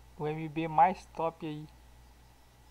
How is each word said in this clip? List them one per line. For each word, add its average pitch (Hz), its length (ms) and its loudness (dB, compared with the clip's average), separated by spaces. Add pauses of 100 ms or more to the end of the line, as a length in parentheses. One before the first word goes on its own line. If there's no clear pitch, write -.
(180)
o 151 100 -4
M 156 200 -6
B 160 200 -4
mais 165 400 4
top 165 380 -4
aí 151 220 -8 (1040)